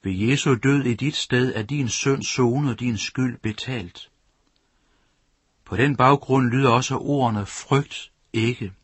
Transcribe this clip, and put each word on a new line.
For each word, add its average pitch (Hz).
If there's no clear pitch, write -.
Ved 98
Jesu 123
død 135
i 123
dit 139
sted 127
er 110
din 135
synd 139
sonet 131
og 110
din 120
skyld 127
betalt. 110
På -
den 135
baggrund 131
lyder 131
også 127
ordene, 117
"Frygt -
ikke." 113